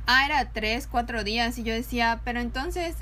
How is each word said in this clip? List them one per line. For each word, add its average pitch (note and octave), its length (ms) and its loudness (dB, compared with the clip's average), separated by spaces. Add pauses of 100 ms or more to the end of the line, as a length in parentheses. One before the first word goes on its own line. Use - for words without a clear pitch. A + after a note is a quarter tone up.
Ah, C4 200 6
era C#4+ 260 2
tres, A3 340 -2
cuatro A#3 380 -2
días. A#3 340 0
Y A#3 60 -6
yo A3+ 80 -2
decía, A3+ 520 0
"Pero A#3+ 160 -2
entonces, E4 600 -4